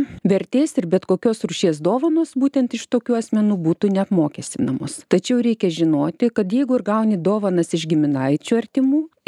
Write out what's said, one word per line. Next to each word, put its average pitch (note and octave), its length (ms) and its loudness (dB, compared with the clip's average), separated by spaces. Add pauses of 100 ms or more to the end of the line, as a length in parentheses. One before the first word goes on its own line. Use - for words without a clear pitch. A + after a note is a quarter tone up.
(260)
vertės B3 560 0
ir F3 80 -6
bet F#3 160 0
kokios A3 400 0
rūšies D#3+ 400 0
dovanos D#4 480 0
būtent C4 400 0
iš - 160 -10
tokių A#3+ 320 0
asmenų G#3 400 0
būtų F3+ 320 0
neapmokestinamos. D#3 1120 -2
Tačiau A#3+ 320 2
reikia A3 300 0
žinoti, D#3+ 640 0
kad G3 180 -2
jeigu B3+ 280 0
ir F#3+ 40 -4
gauni G#3+ 380 0
dovanas F#3 560 0
iš D#3+ 100 -6
giminaičių D3 720 0
artimų C4+ 460 0 (240)